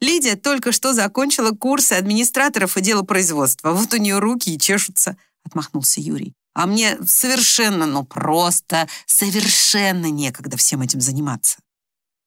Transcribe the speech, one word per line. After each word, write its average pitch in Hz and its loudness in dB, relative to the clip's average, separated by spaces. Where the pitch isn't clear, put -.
Лидия 269 2
только 254 -2
что 262 0
закончила 226 0
курсы 262 0
администраторов 208 0
и 190 0
делопроизводства. 185 2
Вот 214 0
у - 2
неё 202 2
руки 214 0
и 151 -6
чешутся», 190 0
отмахнулся 151 -4
Юрий. 147 -6
«А 170 0
мне 214 0
совершенно, 220 2
ну 143 -2
просто 165 0
совершенно 190 2
некогда 135 -6
всем 135 0
этим 127 -2
заниматься». 135 -2